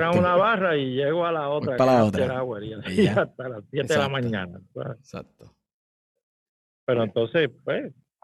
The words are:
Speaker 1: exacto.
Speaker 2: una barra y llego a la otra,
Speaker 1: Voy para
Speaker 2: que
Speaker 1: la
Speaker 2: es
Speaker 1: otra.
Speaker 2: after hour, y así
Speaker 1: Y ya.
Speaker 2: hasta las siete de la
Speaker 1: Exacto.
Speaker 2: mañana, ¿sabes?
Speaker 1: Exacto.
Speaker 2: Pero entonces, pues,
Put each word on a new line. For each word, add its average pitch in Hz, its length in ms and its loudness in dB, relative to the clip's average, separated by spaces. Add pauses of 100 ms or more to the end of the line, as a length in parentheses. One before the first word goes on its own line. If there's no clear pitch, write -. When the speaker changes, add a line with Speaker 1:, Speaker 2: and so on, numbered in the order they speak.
(100)
Speaker 1:
exacto. 180 80 4
Speaker 2:
una 180 180 4
barra 190 400 2
y 131 180 -2
llego 147 320 0
a 170 60 -2
la 151 160 -4
otra, 147 220 -2
Speaker 1:
Voy 123 80 -4
para 131 140 6
Speaker 2:
que 127 40 6
Speaker 1:
la 117 60 6
Speaker 2:
es 107 60 6
Speaker 1:
otra. 101 160 0
Speaker 2:
after 127 160 -4
hour, 113 240 -6
y 110 80 -10
así 185 280 -4
Speaker 1:
Y 208 40 6
ya. 190 80 4 (100)
Speaker 2:
hasta 127 260 -8
las 110 220 -12
siete 139 240 -4
de 151 40 2
la 143 80 2
Speaker 1:
Exacto. 135 40 -4
Speaker 2:
mañana, 104 500 -4 (140)
¿sabes? 131 240 -10
Speaker 1:
Exacto. - 540 -20 (1300)
Speaker 2:
Pero 120 200 0
entonces, 117 460 0 (140)
pues, 180 280 -6 (320)